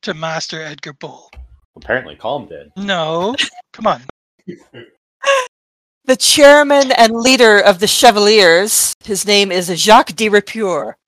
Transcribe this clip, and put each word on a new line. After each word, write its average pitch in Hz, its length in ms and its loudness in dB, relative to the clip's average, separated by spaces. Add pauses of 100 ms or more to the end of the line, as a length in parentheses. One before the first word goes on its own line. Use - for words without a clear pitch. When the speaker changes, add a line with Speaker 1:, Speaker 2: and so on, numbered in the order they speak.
Speaker 1:
to 196 120 -10
Master 160 480 -10
Edgar 151 320 -18
Boll? - 360 -20 (460)
Speaker 2:
Apparently 110 400 -8
Colm 117 320 -10
did. 76 280 -20
Speaker 1:
No. 185 580 -6 (380)
Come 220 140 -8
on. 143 160 -2 (2000)
Speaker 3:
The 262 120 0
chairman 285 760 4
and 226 220 2
leader 233 440 4
of 190 220 2
the 214 60 -2
Chevaliers, 208 1080 2 (100)
his 196 220 -6
name 202 240 0
is 180 180 -4
Jacques 208 460 2
de 220 160 -4
Ripuer. 196 640 -4 (140)